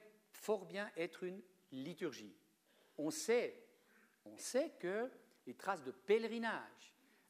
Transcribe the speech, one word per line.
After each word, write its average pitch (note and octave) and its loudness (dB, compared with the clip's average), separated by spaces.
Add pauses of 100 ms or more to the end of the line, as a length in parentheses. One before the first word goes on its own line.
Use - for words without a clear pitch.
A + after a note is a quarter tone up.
(320)
fort G3 0
bien G3 -4
être E3+ -2
une F#3 -4 (300)
liturgie. A2+ -6 (640)
On D4 2
sait, A#3 2 (600)
on G#2+ -14
sait - 2
que G#3+ 0 (360)
les B2 -8
traces F3+ -2
de B2+ -6
pèlerinage G#3+ 2 (360)